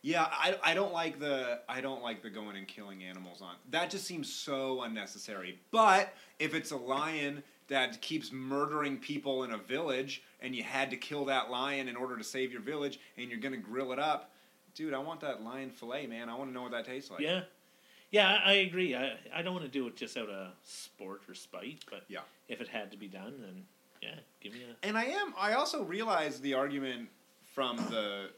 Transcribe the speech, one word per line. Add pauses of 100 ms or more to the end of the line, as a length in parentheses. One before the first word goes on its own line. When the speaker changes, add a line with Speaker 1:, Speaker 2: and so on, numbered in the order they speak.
Speaker 1:
Yeah,
I,
I
don't
like
the,
I
don't
like
the
going
and
killing
animals
on. (140)
That
just
seems
so
unnecessary. (120)
But (260)
if
it's
a
lion (280)
that
keeps
murdering
people
in
a
village (200)
and
you
had
to
kill
that
lion
in
order
to
save
your
village (180)
and
you're
gonna
grill
it
up, (440)
dude,
I
want
that
lion
fillet,
man.
I
wanna
know
what
that
tastes
like.
Speaker 2:
Yeah. (680)
Yeah, (160)
I,
I
agree.
I, (200)
I
don't
wanna
do
it
just
out
of (140)
sport
or
spite,
but
Speaker 1:
Yeah. (300)
Speaker 2:
if
it
had
to
be
done,
then, (380)
yeah, (260)
give
me
a
Speaker 1:
And
I
am,
I
also
realize
the
argument (460)
from
the